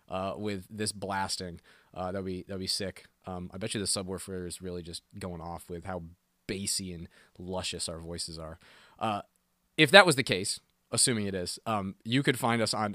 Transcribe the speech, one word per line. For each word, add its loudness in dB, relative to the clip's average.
uh, -2
with -4
this -2
blasting, -4
uh, -2
that'd -4
be, -4
that'd -6
be -4
sick. -4
Um, -8
I -12
bet -4
you -2
the -2
subwoofer -4
is -10
really -6
just -12
going -8
off -10
with -8
how -4
bassy -2
and -10
luscious -4
our -6
voices -8
are. -12
Uh, 0
if 6
that 12
was 6
the 2
case, -2
assuming 4
it -2
is, -2
um, -2
you 2
could 4
find 2
us 2
on 0